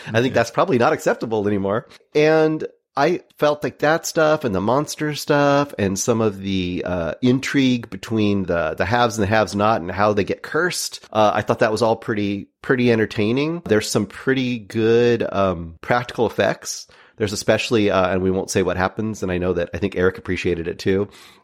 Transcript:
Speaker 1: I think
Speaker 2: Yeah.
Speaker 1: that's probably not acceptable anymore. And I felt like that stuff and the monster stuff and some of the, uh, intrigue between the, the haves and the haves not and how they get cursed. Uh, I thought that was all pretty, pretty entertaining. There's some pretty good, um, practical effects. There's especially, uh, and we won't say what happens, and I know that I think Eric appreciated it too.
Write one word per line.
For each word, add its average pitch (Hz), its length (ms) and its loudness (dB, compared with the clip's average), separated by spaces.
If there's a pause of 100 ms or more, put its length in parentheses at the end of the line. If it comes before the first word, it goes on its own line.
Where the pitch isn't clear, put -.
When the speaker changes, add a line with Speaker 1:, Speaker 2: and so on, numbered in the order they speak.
Speaker 1:
I 113 140 0
think 131 120 0
Speaker 2:
Yeah. 120 80 4
Speaker 1:
that's 110 100 0
probably 143 280 2
not 143 140 2
acceptable 120 540 -2
anymore. 101 400 -2 (280)
And 156 500 2 (300)
I 151 260 0 (160)
felt 147 260 0
like 139 160 -6
that 160 280 0
stuff 156 360 0
and 117 120 -2
the 92 60 0
monster 147 540 -2
stuff 143 640 2
and 98 200 0
some 113 240 0
of 101 180 0
the, 92 480 -2
uh, 85 340 -4
intrigue 127 680 2
between 101 520 0
the, 82 320 0
the 92 100 -2
haves 113 320 0
and 107 60 0
the 92 40 0
haves 104 280 2
not 104 260 2
and 87 100 -8
how 104 220 2
they 101 100 0
get 92 180 -6
cursed. - 680 -6
Uh, 107 240 4
I 107 80 0
thought - 160 -2
that 113 120 2
was 110 120 0
all 113 120 4
pretty, 101 520 -4 (160)
pretty 123 280 2
entertaining. 117 720 0
There's 107 240 2
some 107 180 0
pretty 127 500 -2
good, 113 640 2 (100)
um, 85 500 -2
practical 123 440 -2
effects. - 640 -2 (300)
There's 104 160 -2
especially, 107 580 2
uh, 92 180 4
and 92 140 0
we 95 80 2
won't 92 180 -2
say 98 140 2
what 87 140 0
happens, 104 440 -2
and 92 100 -2
I 90 60 0
know 90 160 0
that 85 200 -2
I - 40 -6
think 98 180 -2
Eric 92 220 2
appreciated 87 500 -4
it 85 120 -8
too. 101 300 0 (340)